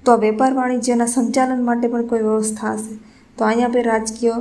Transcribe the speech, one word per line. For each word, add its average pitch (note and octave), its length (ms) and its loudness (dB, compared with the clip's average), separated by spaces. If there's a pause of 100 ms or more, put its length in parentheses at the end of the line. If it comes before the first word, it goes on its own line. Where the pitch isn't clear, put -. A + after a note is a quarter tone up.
તો B3 80 6
આ A3+ 40 8
વેપાર G#3+ 380 2
વાણિજ્યના B3 520 0
સંચાલન B3+ 580 0
માટે A#3+ 240 0
પણ A#3+ 180 -2
કોઈ A#3 140 -2
વ્યવસ્થા G#3+ 520 -2
હશે. A3 220 -8 (440)
તો A3+ 60 -2
અહીંયા A#3 220 2
આપણે A#3+ 160 0
રાજકીય A3 480 0 (100)